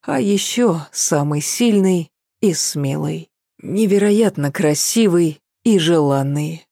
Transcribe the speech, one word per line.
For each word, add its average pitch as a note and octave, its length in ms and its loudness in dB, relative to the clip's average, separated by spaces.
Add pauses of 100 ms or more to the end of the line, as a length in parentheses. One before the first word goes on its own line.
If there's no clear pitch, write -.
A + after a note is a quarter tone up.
А C4 180 -4
еще G3+ 600 0 (100)
самый D3 480 -2
сильный F#3+ 720 0 (280)
и F#3+ 140 0
смелый. D3+ 760 -6 (320)
Невероятно G3+ 920 0
красивый E3+ 880 0 (240)
и G#3 160 4
желанный. D3+ 920 0